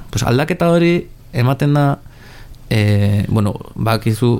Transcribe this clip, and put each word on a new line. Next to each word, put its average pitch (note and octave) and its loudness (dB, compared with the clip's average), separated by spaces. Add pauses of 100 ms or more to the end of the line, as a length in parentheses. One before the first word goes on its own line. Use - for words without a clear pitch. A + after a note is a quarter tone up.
Pues, - -4
aldaketa E3 0
hori E3+ 2 (240)
ematen C3+ 0
da, C#3+ 2 (680)
eh, G#2 2
bueno, G#2 0 (200)
bakizu, A2+ 0